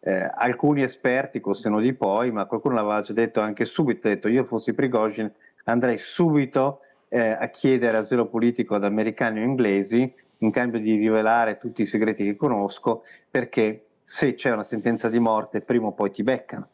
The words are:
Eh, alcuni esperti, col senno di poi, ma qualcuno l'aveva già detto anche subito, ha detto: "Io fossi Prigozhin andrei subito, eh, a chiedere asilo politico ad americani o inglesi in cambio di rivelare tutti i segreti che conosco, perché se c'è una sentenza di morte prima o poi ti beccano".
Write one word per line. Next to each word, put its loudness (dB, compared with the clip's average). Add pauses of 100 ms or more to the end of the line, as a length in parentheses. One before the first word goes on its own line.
Eh, -2
alcuni 0
esperti, -2
col -2
senno -2
di 2
poi, 0
ma -4
qualcuno -2
l'aveva 0
già -8
detto 0
anche -2
subito, -2
ha 2
detto: 0
"Io 2
fossi -4
Prigozhin -2 (320)
andrei 0
subito, 0 (260)
eh, 0
a -2
chiedere 2
asilo 2
politico 0
ad 0
americani -2
o -2
inglesi 2 (260)
in 2
cambio -2
di 2
rivelare 2
tutti -4
i 2
segreti -2
che -2
conosco, -2 (260)
perché -2 (180)
se -2
c'è -2
una -2
sentenza -2
di 2
morte 0
prima 0
o -4
poi -2
ti -8
beccano". -4